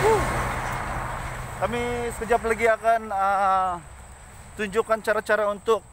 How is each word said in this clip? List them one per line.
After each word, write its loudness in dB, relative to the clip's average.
Wuh. 4
Kami -2
sekejap 0
lagi 2
akan, 4
ah, 2
tunjukkan 0
cara-cara 2
untuk 0